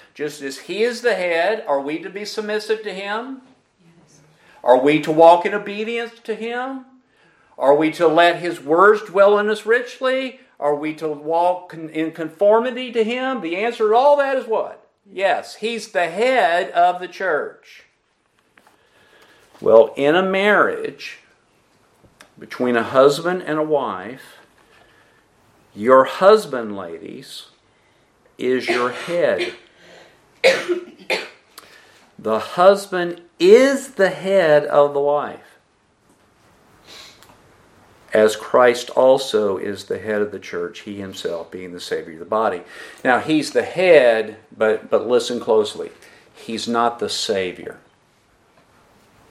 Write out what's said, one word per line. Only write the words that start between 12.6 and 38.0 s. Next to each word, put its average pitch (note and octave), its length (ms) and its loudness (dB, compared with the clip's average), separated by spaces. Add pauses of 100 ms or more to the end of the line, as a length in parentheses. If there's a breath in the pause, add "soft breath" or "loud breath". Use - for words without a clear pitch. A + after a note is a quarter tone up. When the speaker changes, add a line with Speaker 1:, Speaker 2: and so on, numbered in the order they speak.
Speaker 1:
to A#3 100 -2
him? B3+ 380 -4
The E3 160 -6
answer A3 340 -2
to A3 60 4
all C#4+ 220 6
that C4+ 200 0
is A#3 80 -6
what? G#3+ 400 -6 (240)
Yes, F#3 460 -2
he's A3 380 -8
the F3 140 -2
head F#3+ 640 0
of F3 280 2
the F3+ 80 -10
church. - 760 -8 (1800 soft breath)
Well, A2 340 6
in C#3+ 200 2
a F#3 80 2
marriage F#3+ 960 -2 (1200)
between B2 380 -4
a A#2 80 0
husband D3+ 600 2
and D3+ 140 -4
a D#3 60 -2
wife, B2 720 -6 (1400 soft breath)
your B2+ 300 4
husband, C3+ 720 2
ladies, F2+ 720 -16 (920)
is B2+ 300 -2
your B2 240 -2
head. D3 600 -4 (2750 soft breath)
The A2 200 -2
husband F3+ 840 2 (180)
is B3 540 6
the F#3+ 160 2
head D#3 560 2
of C#3+ 280 2
the C#3+ 60 -2
wife, C#3+ 580 -4 (2500 loud breath)